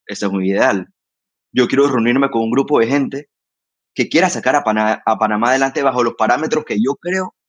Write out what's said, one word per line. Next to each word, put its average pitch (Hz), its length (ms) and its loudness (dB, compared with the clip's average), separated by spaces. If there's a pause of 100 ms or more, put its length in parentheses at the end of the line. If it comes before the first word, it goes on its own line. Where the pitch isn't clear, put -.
ese 101 220 -8
es 95 40 -2
un 95 140 -2
ideal. 98 420 0 (640)
Yo 123 160 2
quiero 139 200 2
reunirme 127 420 0
con 117 140 -2
un 113 80 -2
grupo 135 280 0
de 117 80 2
gente 139 420 -4 (680)
que 127 140 -2
quiera 170 200 2
sacar 131 260 -2
a - 80 0
Pana-, 107 420 0
a 110 120 0
Panamá 107 320 0
adelante 135 320 0
bajo 127 220 0
los 117 100 0
parámetros 139 520 0
que 113 100 -4
yo 123 200 0
creo 190 380 -6 (160)